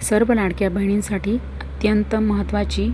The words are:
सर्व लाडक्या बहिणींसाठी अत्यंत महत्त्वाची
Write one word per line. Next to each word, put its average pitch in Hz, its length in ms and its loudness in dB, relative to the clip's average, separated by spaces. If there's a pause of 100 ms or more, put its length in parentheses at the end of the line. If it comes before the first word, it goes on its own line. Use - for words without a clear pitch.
सर्व 226 320 2
लाडक्या 196 360 0
बहिणींसाठी 202 640 0
अत्यंत 214 840 -2
महत्त्वाची 202 800 0